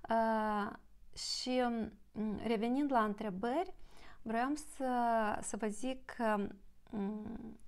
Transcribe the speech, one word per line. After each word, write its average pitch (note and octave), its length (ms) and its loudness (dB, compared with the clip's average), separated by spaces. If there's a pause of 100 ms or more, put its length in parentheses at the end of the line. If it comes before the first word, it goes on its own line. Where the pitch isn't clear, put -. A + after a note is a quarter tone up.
A, A3 800 2 (320)
și, - 500 0 (500)
m, G#3+ 320 -2
revenind A#3+ 480 2
la A3+ 120 6
întrebări, G#3+ 680 0 (480)
vreau A#3 320 0
să, A#3+ 880 2
să - 160 -4
vă G#3+ 100 0
zic B3+ 380 -2
că, G#3+ 440 2 (420)
m, G#3+ 760 -4